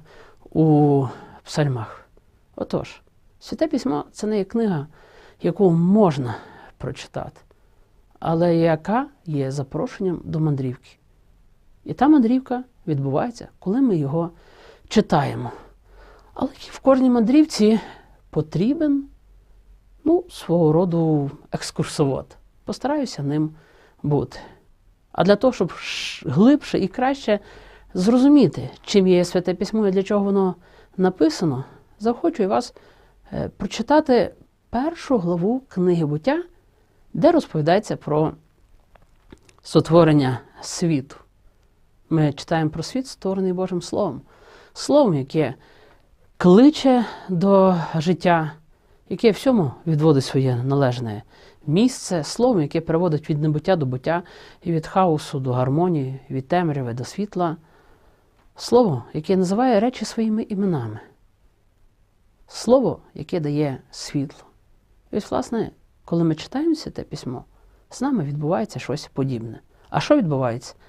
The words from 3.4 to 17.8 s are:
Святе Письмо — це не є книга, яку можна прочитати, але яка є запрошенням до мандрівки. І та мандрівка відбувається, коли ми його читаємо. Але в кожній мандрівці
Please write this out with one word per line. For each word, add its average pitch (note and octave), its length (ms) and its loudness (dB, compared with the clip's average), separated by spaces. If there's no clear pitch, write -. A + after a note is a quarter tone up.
Святе D#4 280 -4
Письмо — D4 440 -4
це - 140 -8
не G#3+ 120 -2
є F#3+ 60 -2
книга, G3 420 -2
яку F3 280 2
можна E3+ 640 2
прочитати, - 640 -12
але E3 380 2
яка E3 500 0
є C#3 240 -4
запрошенням D#3 720 -6
до D#3 160 -4
мандрівки. C3+ 560 -4
І - 100 -10
та C4 140 2
мандрівка B3+ 560 2
відбувається, D3 600 -4
коли G#3+ 220 -2
ми A#3 160 2
його D#3+ 340 -2
читаємо. B2 640 0
Але C4 140 -6
в - 200 -20
кожній C4 320 4
мандрівці A#3 680 4